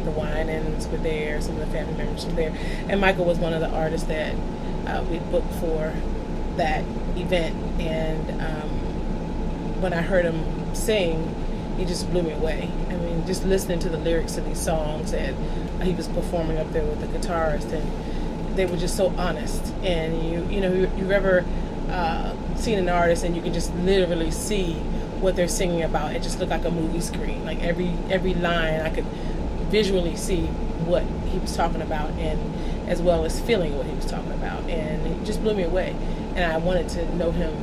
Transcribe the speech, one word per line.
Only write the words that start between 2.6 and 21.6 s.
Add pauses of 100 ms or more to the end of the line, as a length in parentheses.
and
Michael
was
one
of
the
artists
that, (540)
uh,
we
booked
for (640)
that (320)
event. (240)
And, (120)
um, (1080)
when
I
heard
him (300)
sing, (420)
he
just
blew
me
away. (200)
I
mean,
just
listening
to
the
lyrics
of
these
songs,
and (460)
he
was
performing
up
there
with
the (100)
guitarist,
and
they
were
just
so
honest.
And
you,
you
know,
you,
you've
ever, (460)